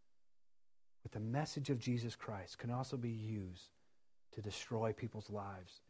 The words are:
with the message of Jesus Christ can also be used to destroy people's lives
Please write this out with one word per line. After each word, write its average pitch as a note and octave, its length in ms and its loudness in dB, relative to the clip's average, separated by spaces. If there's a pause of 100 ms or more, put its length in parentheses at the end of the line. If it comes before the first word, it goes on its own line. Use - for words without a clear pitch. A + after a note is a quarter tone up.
(1040)
with - 80 -10
the G#2+ 80 -2
message C3+ 500 2
of C3+ 80 6
Jesus A#2+ 380 2
Christ G2 420 -6
can A#2+ 120 0
also C3 260 2
be A#2+ 140 2
used G#2+ 600 -2 (600)
to G#2+ 100 -6
destroy A2 500 2
people's G#2+ 380 -4
lives G2 600 -6